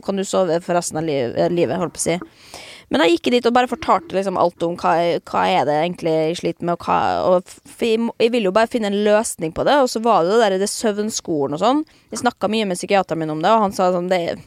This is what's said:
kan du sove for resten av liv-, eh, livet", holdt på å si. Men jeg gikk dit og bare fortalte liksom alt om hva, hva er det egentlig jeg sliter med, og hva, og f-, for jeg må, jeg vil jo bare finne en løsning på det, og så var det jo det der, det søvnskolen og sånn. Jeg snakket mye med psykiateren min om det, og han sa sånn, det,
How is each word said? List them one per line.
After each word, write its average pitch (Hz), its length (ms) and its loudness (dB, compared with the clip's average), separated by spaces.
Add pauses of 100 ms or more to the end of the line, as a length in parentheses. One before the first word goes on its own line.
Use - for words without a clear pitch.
kan 196 140 -4
du 190 80 -4
sove 175 360 0
for 175 160 0
resten 160 220 -4
av 165 60 -4
liv-, 135 280 -2
eh, 170 160 2
livet", 170 280 0
holdt 175 180 -6
på - 60 -6
å - 40 -6
si. 160 100 0 (720)
Men 269 160 2
jeg 339 140 4
gikk - 160 -4
dit 240 160 2
og 240 60 4
bare 254 120 4
fortalte 202 480 -2
liksom 190 240 -2
alt 175 240 0
om 170 160 -2
hva, 180 140 0 (340)
hva 202 140 -2 (100)
er 170 160 2
det 147 80 2
egentlig 165 380 -2
jeg 160 260 0
sliter 170 280 -6
med, 170 100 -2
og - 100 -18
hva, 170 120 2 (280)
og 185 220 2
f-, - 80 -20 (100)
for - 220 -6
jeg 226 160 2
må, 226 160 -6
jeg 226 100 2
vil 226 160 0
jo 180 80 0
bare 226 160 2
finne 220 160 -2
en 202 160 0
løsning 208 520 0
på 139 120 -2
det, 247 160 4
og 254 80 0
så 233 140 -4
var 202 180 4
det 175 80 0
jo 220 60 2
det 240 80 4
der, 196 160 2
det 196 100 -2
søvnskolen 202 840 -4
og 175 60 -4
sånn. 269 180 2 (320)
Jeg 220 80 -8
snakket 226 320 -2
mye 220 160 0
med 180 100 -4
psykiateren 180 400 0
min 156 140 -4
om 156 100 -6
det, 190 80 4
og 220 140 4
han 196 100 -2
sa 185 160 2
sånn, 180 200 -2
det, 180 100 2 (260)